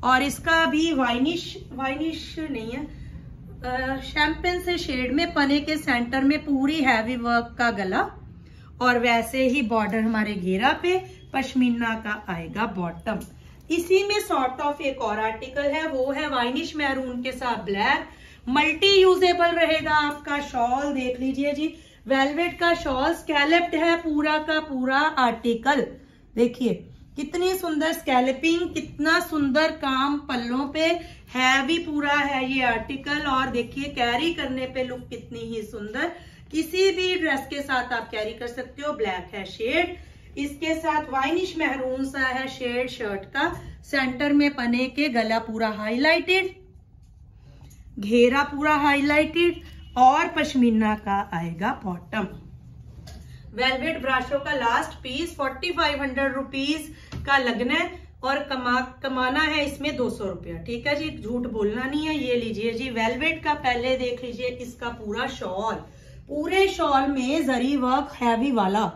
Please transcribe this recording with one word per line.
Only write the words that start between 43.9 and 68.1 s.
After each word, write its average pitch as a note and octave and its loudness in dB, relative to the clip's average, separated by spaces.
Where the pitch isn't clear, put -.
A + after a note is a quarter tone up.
में D4 6
पने B3 2
के C#4+ 0
गला A3+ 2
पूरा A3+ -2
हाईलाइटेड, D#4+ 2
घेरा A#3+ 6
पूरा D4 0
highlighted, D4 4
और C#4 8
पश्मीना A#3+ 4
का G3 -2
आएगा E3+ -2
bottom। F#3+ -6
वेलवेट C4 0
ब्राशो C4 0
का D4 -2
last A#3+ 0
piece C#4 -6
forty C#4 -2
five D4 0
hundred C4+ 0
rupees C#4 -4
का C#4 4
लगना B3 0
है E4+ 0
और C#4 0
कमा-, B3 -2
कमाना C4 0
है D4+ 2
इसमें C#4+ -4
दो A#3+ 0
सौ G#3 -8
रुपया। E3+ -8
ठीक A#3 -6
है D4 2
जी, D4+ -4
झूठ A#3+ -4
बोलना G#3+ -2
नहीं D4+ -2
है। D#4 -2
ये B3 0
लीजिए A3+ -2
जी, B3+ -4
वेलवेट B3+ -2
का D4+ 2
पहले B3+ 0
देख B3 -4
लीजिए B3 -6
इसका B3 -8
पूरा A3+ -6
shawl, G#3 -4
पूरे F4 2
shawl C#4+ 2
में C#4 0
जरी C4 2
work C4 0